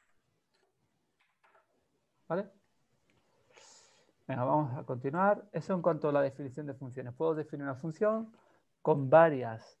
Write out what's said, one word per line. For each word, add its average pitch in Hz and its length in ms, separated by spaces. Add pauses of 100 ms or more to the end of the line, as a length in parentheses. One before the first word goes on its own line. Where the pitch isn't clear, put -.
(2250)
¿Vale? 190 200 (1800)
Venga, 127 160
vamos 147 320
a - 80
continuar. 160 680
Eso 170 240
en 180 80
cuanto 160 280
a - 20
la 143 100
definición 139 440
de 139 80
funciones. 127 400
Puedo 160 200
definir 147 300
una 139 100
función 214 560 (520)
con 139 280
varias 135 720